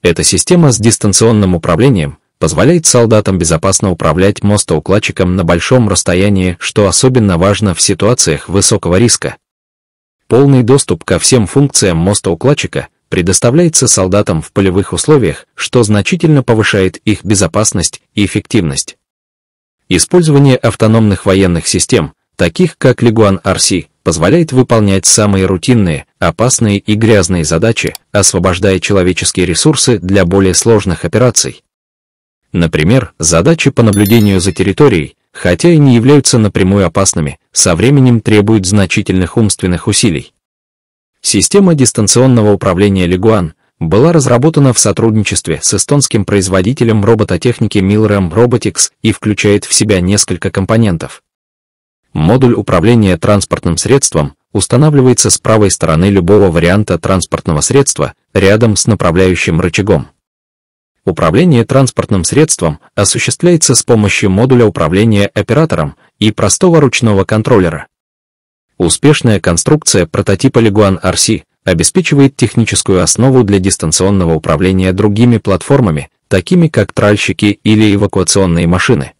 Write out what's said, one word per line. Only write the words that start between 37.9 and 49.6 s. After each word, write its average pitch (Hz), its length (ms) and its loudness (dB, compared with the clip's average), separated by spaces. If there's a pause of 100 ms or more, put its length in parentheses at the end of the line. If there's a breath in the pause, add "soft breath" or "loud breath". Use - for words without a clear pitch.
требуют 107 440 2
значительных 95 720 -2
умственных 95 480 -2
усилий. 95 480 -4 (880)
Система 175 540 0
дистанционного 120 800 2
управления 95 520 0
Лигуан 92 480 0 (240)
была 104 360 0
разработана 135 580 2
в - 80 -2
сотрудничестве 104 840 -2
с - 120 -4
эстонским 117 500 -2
производителем 101 800 -2
робототехники 107 760 -2
Milrem 101 520 0
Robotics 117 600 -2 (100)
и 113 100 0
включает 104 540 0